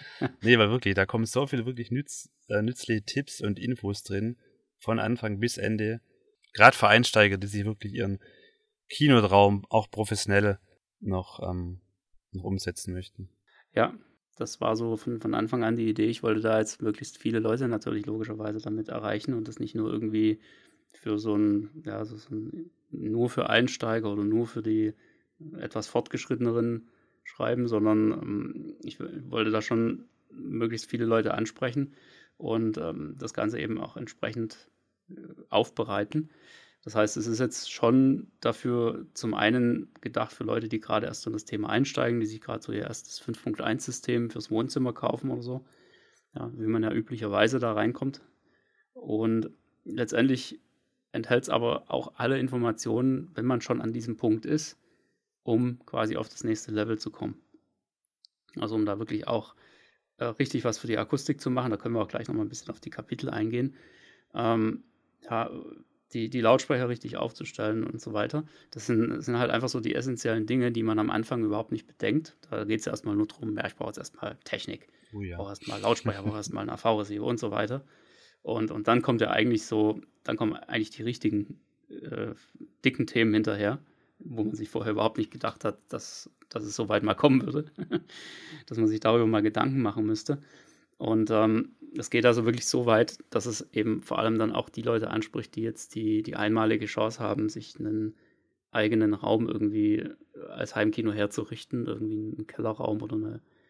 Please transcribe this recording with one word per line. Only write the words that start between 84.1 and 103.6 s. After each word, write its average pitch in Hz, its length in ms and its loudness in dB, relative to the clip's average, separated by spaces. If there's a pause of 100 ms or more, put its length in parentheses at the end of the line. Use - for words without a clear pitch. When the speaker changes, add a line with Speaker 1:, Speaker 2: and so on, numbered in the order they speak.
Speaker 2:
wo 113 260 -4
man 104 100 -2
sich 107 160 -8
vorher 107 220 -2
überhaupt 107 260 2
nicht 110 120 -2
gedacht - 340 -6
hat, 104 140 -2 (100)
dass, - 420 -12 (180)
dass 107 160 -8
es 104 100 -8
so 113 140 -2
weit 107 140 2
mal 101 120 2
kommen 131 300 6
würde, 151 220 -4 (100)
<laughs> - 880 -8
dass 113 120 -8
man 110 100 6
sich 107 120 0
darüber 113 260 6
mal 110 160 4
Gedanken 131 400 2
machen 107 240 0
müsste. 110 320 -2 (580)
Und, 110 340 2
ähm, 110 420 4 (240)
es - 140 -8
geht 120 160 4
also 117 180 6
wirklich 120 220 0
so 123 200 2
weit, 113 320 4 (120)
dass 113 160 0
es 117 260 -6
eben 107 300 0
vor - 160 -4
allem 113 200 2
dann 110 140 0
auch - 160 -2
die - 140 -10
Leute 113 280 0
anspricht, 113 460 -6
die 110 60 -4
jetzt - 320 -8
die, 110 280 0
die - 140 -8
einmalige 110 500 2
Chance 113 340 -2
haben, 107 280 0
sich - 300 -14
einen 107 360 -4 (560)
eigenen 107 440 4
Raum 110 340 2
irgendwie 107 600 0 (420)
als - 260 -6
Heimkino 107 360 2
herzurichten, 110 720 -4
irgendwie 107 500 -4
einen 107 100 -10
Kellerraum 110 560 -4
oder - 140 -6
eine, 107 240 -6 (300)